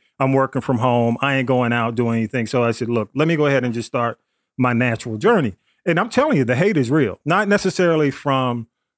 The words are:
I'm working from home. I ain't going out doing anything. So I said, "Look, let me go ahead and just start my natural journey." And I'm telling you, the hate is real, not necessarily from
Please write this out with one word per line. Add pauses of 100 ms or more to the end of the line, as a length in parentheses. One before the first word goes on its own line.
(180)
I'm
working
from
home.
I
ain't
going
out
doing
anything.
So
I
said,
"Look,
let
me
go
ahead
and
just
start (400)
my
natural
journey." (320)
And
I'm
telling
you,
the
hate
is
real,
not
necessarily
from (320)